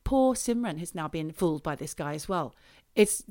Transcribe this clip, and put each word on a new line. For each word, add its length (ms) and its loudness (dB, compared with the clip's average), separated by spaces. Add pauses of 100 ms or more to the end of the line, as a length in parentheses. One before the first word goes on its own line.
poor 300 4
Simran 440 -2
has 160 -8
now 140 -4
been 240 -4
fooled 300 0
by 120 -2
this 180 -8
guy 200 -6
as 160 -8
well." 260 -2 (400)
It's, 360 4